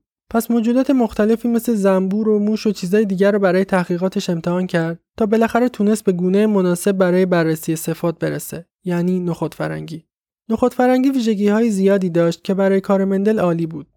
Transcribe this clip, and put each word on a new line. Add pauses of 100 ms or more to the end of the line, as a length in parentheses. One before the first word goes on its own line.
(300)
پس
موجودات
مختلفی
مثل
زنبور
و
موش
و
چیزای
دیگر
رو
برای
تحقیقاتش
امتحان
کرد (200)
تا
بالاخره
تونست
به
گونه
مناسب
برای
بررسی
صفات
برسه، (180)
یعنی
نخود
فرنگی. (460)
نخود
فرنگی
ویژگی‌های
زیادی
داشت
که
برای
کار
مندل
عالی
بود. (100)